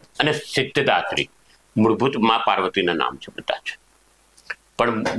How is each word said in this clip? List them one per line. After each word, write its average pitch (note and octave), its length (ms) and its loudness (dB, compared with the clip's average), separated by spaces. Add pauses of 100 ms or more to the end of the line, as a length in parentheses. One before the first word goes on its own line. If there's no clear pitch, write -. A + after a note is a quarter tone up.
(200)
અને D3+ 120 2
સિદ્ધદાત્રી. C3+ 1000 -2 (480)
મૂળભૂત A2+ 380 2
મા A2+ 220 2
પાર્વતીના F#2 540 0
નામ C2+ 240 -2
છે - 200 -18
બધા - 180 -4 (120)
જ. - 120 -10 (1000)
પણ A#2 240 2 (160)